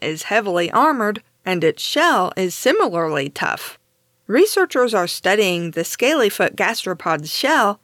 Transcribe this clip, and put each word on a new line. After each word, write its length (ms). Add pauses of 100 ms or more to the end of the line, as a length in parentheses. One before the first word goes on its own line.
is 220
heavily 480
armored, 500 (240)
and 180
its 200
shell 520
is 200
similarly 720
tough. 480 (480)
Researchers 680
are 100
studying 680
the 120
scaly-foot 720
gastropod's 760
shell 520